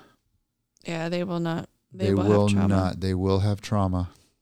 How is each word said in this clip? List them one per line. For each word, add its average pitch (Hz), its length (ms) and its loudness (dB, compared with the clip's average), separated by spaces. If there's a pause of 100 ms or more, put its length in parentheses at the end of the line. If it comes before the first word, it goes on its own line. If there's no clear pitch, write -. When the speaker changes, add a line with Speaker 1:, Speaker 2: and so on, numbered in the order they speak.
(840)
Speaker 1:
Yeah, 165 240 -6
they 175 160 -4
will 170 160 -4
not. 165 280 -6 (240)
They 185 140 -4
Speaker 2:
they 98 80 2
Speaker 1:
will 98 80 2
have 101 80 4
Speaker 2:
will 104 200 4
Speaker 1:
trauma. 98 180 2
Speaker 2:
not. 95 320 0
They 95 140 -2
will 95 260 2
have 101 200 0
trauma. 92 500 -2 (320)